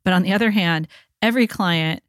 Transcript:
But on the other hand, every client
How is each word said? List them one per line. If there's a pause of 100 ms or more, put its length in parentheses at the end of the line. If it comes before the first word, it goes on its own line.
But
on
the
other
hand, (340)
every
client